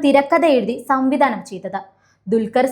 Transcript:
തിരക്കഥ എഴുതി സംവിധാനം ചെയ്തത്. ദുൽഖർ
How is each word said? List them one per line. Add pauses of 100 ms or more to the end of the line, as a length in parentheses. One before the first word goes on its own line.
തിരക്കഥ (100)
എഴുതി (140)
സംവിധാനം
ചെയ്തത്. (520)
ദുൽഖർ